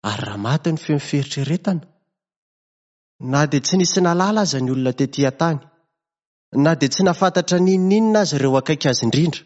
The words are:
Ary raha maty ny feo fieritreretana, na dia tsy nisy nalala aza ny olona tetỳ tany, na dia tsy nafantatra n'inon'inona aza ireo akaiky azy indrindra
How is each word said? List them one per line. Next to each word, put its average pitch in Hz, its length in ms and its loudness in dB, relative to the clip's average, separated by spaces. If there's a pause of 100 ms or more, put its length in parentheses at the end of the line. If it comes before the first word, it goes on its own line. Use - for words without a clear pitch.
Ary 104 220 -6
raha 101 120 -10
maty 135 340 -2
ny 156 60 -2
feo 147 220 -2
fieritreretana, 143 880 -4 (1400)
na 143 160 2
dia 135 140 0
tsy - 160 0
nisy 180 240 0
nalala 185 400 2
aza 143 180 -2
ny 127 120 -2
olona 131 200 0
tetỳ 139 320 -2 (160)
tany, 160 200 0 (1040)
na 160 120 4
dia 139 140 0
tsy 190 140 -2
nafantatra 180 560 2
n'inon'inona 190 600 4
aza 156 160 0
ireo 135 220 2
akaiky 139 320 0
azy 120 160 -2
indrindra 147 400 0